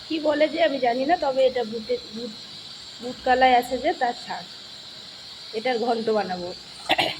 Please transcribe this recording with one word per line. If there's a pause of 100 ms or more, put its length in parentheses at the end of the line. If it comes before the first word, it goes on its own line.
কি
বলে
যে
আমি
জানি
না,
তবে
এটা
বুটের, (100)
বুট, (680)
বুট
কালাই
আছে
যে
তার
শাক, (1080)
এটার
ঘন্ট
বানাবো। (720)